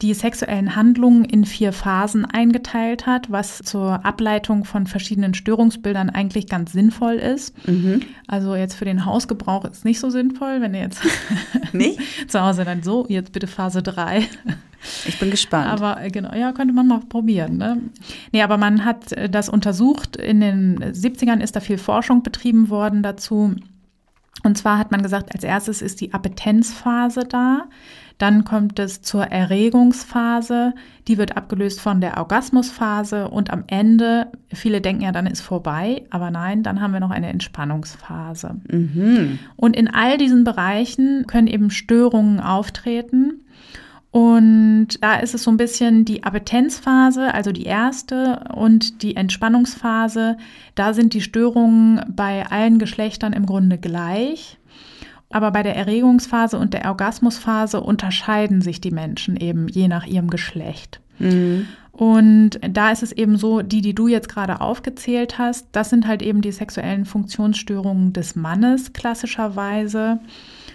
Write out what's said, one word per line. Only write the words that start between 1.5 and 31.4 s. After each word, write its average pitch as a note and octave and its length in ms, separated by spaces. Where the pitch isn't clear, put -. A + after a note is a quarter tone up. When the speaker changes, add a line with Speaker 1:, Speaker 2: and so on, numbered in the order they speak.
Speaker 1:
Phasen G3 540
eingeteilt A#3 800
hat, B3 260
was G3+ 280
zur F#3+ 460
Ableitung G#3 600
von G3 200
verschiedenen G3 480
Störungsbildern G3+ 760
eigentlich G3 380
ganz E3+ 260
sinnvoll A3+ 400
ist. C4 420
Speaker 2:
Mhm. F#3 360
Speaker 1:
Also G3 280
jetzt F#3 180
für - 100
den F#3 220
Hausgebrauch G#3 580
ist - 220
nicht A3+ 160
so C4 80
sinnvoll, C4 500
wenn G#3+ 140
ihr F#3+ 80
jetzt F#3+ 200
<laughs> - 340
Speaker 2:
Nicht? C4 300
Speaker 1:
zu G3 120
Hause F#3 240
dann F3+ 180
so, A#3 240
„Jetzt F#3+ 240
bitte F#3+ 160
Phase F#3 340
drei.“ F#3 420
Speaker 2:
Ich - 120
bin G3 120
gespannt. E3+ 400
Speaker 1:
Aber, G#3 320
äh, G3 60
genau, F#3+ 260
ja, B3 160
könnte C4 220
man B3+ 120
mal A#3+ 220
probieren, G3+ 480
ne? G#3+ 220
Nee, A3 100
aber G#3 140
man G#3 260
hat, A#3 300
äh, G3+ 160
das G3+ 180
untersucht. G#3+ 680
In G#3+ 240
den F#3+ 520
siebzigern A#3 460
ist - 160
da G3+ 60
viel G3 160
Forschung A#3+ 460
betrieben A3+ 440
worden G#3 360
dazu. G3+ 520
Und G#3 120
zwar G#3 220
hat G#3 140
man G3+ 100
gesagt, G3 320
als - 100
erstes G3+ 380
ist F#3+ 180
die F#3+ 140
Appetenzphase A#3 1120
da. B3+ 360
Dann G#3 240
kommt G#3 340
es F#3+ 240
zur G3+ 220
Erregungsphase. A#3 1500
Die A3+ 100
wird G3+ 180
abgelöst G3 460